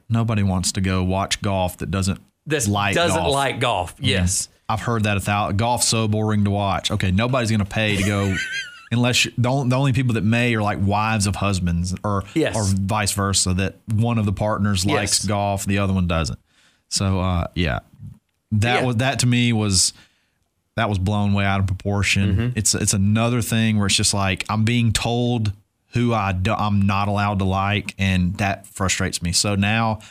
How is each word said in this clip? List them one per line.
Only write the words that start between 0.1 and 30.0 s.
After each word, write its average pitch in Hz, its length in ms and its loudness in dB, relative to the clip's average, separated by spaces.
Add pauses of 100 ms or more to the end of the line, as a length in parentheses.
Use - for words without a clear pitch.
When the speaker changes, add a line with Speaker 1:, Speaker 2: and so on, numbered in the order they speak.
Speaker 1:
Nobody 113 320 2
wants 92 300 0
to 98 100 -4
go 92 200 0
watch 95 380 -2
golf 95 380 -2
that - 120 -8
doesn't 92 300 -2 (260)
Speaker 2:
This 143 220 -2
Speaker 1:
like 101 260 0
Speaker 2:
doesn't 170 220 2
Speaker 1:
golf. 87 160 0
Speaker 2:
like 135 260 -2
golf. 110 400 -2
Speaker 1:
I - 40 -16
mean, 131 80 0
Speaker 2:
Yes. 90 380 0 (200)
Speaker 1:
I've 110 140 -2
heard 113 220 -2
that 104 120 2
a 95 40 -2
thou-, 101 320 -2
golf's 117 360 0
so 113 180 0
boring 107 380 0
to 101 60 2
watch. 101 400 -2
Okay, 92 200 0
nobody's 117 400 0
gonna 107 140 2
pay 107 320 -2
to 95 60 0
go 98 340 0 (280)
Speaker 2:
<laughs> - 280 -16
Speaker 1:
unless 120 320 2
you, 117 140 -6
the 123 120 2
on-, 135 200 0
the 127 60 2
only 135 180 2
people 123 200 0
that 101 100 -2
may 117 300 2
are, 107 80 0
like, 104 200 0
wives 104 440 2
of 98 100 -2
husbands 90 580 -2 (100)
or, 101 200 -2 (100)
Speaker 2:
Yes. 139 200 0
Speaker 1:
or 110 100 0
vice 98 480 0
versa, 98 420 0
that 95 220 -4 (140)
one 113 280 0
of 107 80 0
the 104 80 0
partners 104 500 0
Speaker 2:
Yes. 147 100 0
Speaker 1:
likes 107 300 -2
golf, 101 400 -2
the 101 140 0
other 95 160 0
one 92 120 2
doesn't. 82 320 -2 (500)
So, 95 320 0
uh, 90 340 0
yeah, 78 240 0 (760)
that 117 280 2
Speaker 2:
Yeah. 127 60 0
Speaker 1:
was, 123 100 0
that 131 240 2
to 123 60 4
me 120 280 4
was, 104 400 2 (840)
that 113 140 2
was 101 80 0
blown 101 340 2
way 101 140 2
out 98 140 2
of 95 60 0
proportion. 98 680 0
Speaker 2:
Mm-hmm. 120 220 -2
Speaker 1:
It's, - 160 2
it's - 180 0
another 110 480 2
thing 110 380 2
where 101 80 2
it's 95 100 0
just - 160 0
like, 95 380 0
I'm 107 140 0
being 117 280 2
told 120 600 0 (420)
who 120 180 0
I 98 200 0
do, 92 200 0
I'm 101 300 2
not 101 260 2
allowed 104 300 0
to 98 80 0
like, 98 520 -2
and 92 380 2
that 98 300 -4
frustrates - 560 -4
me. 87 100 -2
So 104 220 0
now 110 460 0 (100)